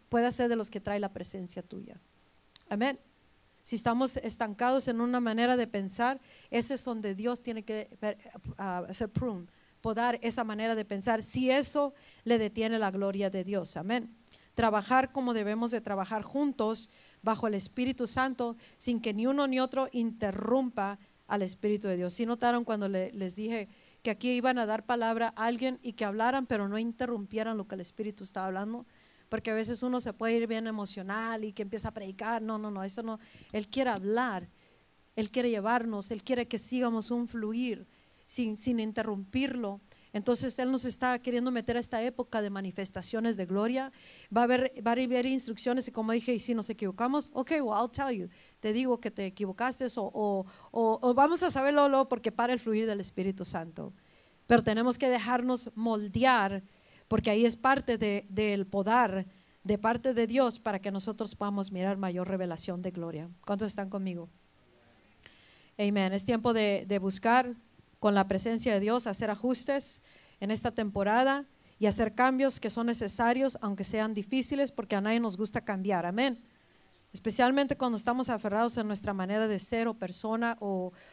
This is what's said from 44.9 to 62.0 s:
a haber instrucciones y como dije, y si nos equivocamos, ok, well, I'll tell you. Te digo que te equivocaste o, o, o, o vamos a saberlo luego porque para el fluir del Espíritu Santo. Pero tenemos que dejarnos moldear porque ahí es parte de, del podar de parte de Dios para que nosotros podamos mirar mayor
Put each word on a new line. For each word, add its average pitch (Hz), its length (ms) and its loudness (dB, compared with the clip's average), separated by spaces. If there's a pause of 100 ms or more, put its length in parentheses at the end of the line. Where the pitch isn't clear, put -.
a 247 120 2
haber 247 220 2
instrucciones 254 640 0
y - 40 -10
como 220 200 0
dije, 240 220 0
y 214 40 0
si 240 140 -2
nos 220 160 -2
equivocamos, 226 640 -2
ok, 262 200 -4
well, 226 280 2
I'll 247 100 0
tell 269 240 -2
you. 180 140 -6 (320)
Te 214 140 0
digo 240 260 2
que 214 100 -6
te 196 140 -6
equivocaste 208 640 -4 (100)
o, 202 160 -4
o, 202 340 0 (260)
o, 226 280 2
o 247 140 4
vamos 311 280 6
a 359 60 4
saberlo 285 400 6
luego 269 180 4
porque 240 240 -2
para 240 220 0
el 247 60 0
fluir 220 280 0
del 202 140 -2
Espíritu 190 460 -4
Santo. 165 480 -6 (520)
Pero 233 160 8
tenemos 233 360 2
que 269 100 2
dejarnos 247 640 0
moldear 214 880 2 (460)
porque 220 200 2
ahí 220 160 6
es 233 120 4
parte 262 420 2
de, 202 320 0
del 202 360 0
podar 196 600 2 (380)
de 208 120 2
parte 233 380 0
de 226 120 2
Dios 233 320 2
para 202 200 -2
que 196 120 -6
nosotros 214 440 -4
podamos 202 360 -2
mirar 190 280 -2
mayor 180 280 -2